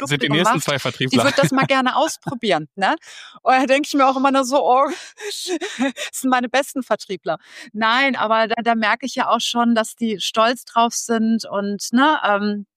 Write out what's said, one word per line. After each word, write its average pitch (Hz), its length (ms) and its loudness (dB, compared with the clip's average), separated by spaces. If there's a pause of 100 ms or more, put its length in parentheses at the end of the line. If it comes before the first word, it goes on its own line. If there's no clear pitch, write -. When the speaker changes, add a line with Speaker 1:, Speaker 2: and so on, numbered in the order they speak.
Speaker 1:
sind - 40 -4
Speaker 2:
Produkte 143 140 0
Speaker 1:
die - 60 2
nächsten 151 200 2
Speaker 2:
gemacht. 180 120 2
Speaker 1:
zwei 147 120 -2 (380)
Speaker 2:
Die 131 80 4
Speaker 1:
Vertriebler. 113 40 4
Speaker 2:
wird 262 140 2
das 277 140 4
mal 269 140 0
Speaker 1:
<laughs> - 0 -
Speaker 2:
gerne 254 300 0
ausprobieren", 233 800 -2
ne? 202 200 0 (480)
Und 240 100 4
da 262 140 4
denk 269 200 2
ich - 60 -10
mir 277 140 4
auch 269 100 2
immer 269 140 2
nur 269 120 2
so, 254 200 0
"Oh, 262 240 4 (220)
<laughs> 392 680 -8
das - 440 -4
sind 262 80 -2
meine 254 200 0
besten 262 340 -2
Vertriebler." 180 540 -4 (360)
Nein, 240 420 2
aber 220 320 2
da, 220 160 -2
da 233 120 2
merke 214 300 0
ich 247 100 -8
ja 147 140 -2
auch 226 120 2
schon, 233 340 2
dass 220 200 -2
die 220 240 -4
stolz 226 460 0
drauf 233 280 0
sind 226 520 0
und, 202 460 -6
ne, 285 320 2
ähm, 208 420 -2 (120)